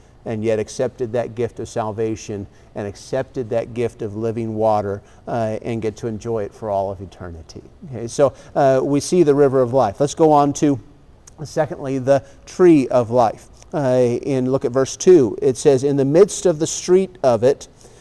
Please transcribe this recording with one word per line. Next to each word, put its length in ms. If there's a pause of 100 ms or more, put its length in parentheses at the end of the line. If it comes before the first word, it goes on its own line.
(260)
and 180
yet 140
accepted 540
that 220
gift 240
of 120
salvation 760 (280)
and 120
accepted 600
that 240
gift 300
of 120
living 420
water, 440 (260)
uh, 360
and 180
get 160
to 100
enjoy 360
it 100
for 160
all 220
of 100
eternity. 600 (260)
Okay, 200
so, 260 (200)
uh, 300
we 160
see 220
the 120
river 280
of 100
life. 280
Let's 140
go 180
on 220
to, 240 (640)
secondly, 560
the 240 (220)
tree 440
of 220
life. 380 (240)
Uh, 540
and 260
look 140
at 60
verse 220
two. 460
It 160
says, 280
"In 120
the 80
midst 400
of 140
the 80
street 560
of 200
it, 240 (340)